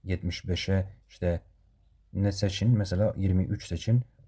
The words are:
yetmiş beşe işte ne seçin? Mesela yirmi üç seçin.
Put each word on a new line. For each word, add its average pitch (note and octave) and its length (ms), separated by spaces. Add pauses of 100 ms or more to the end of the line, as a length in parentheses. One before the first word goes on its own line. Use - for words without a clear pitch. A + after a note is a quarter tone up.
yetmiş F#2 440
beşe F#2+ 380 (220)
işte F2 320 (720)
ne G2 200
seçin? G2+ 460
Mesela G2+ 380
yirmi F#2 280
üç - 220
seçin. A2+ 360 (260)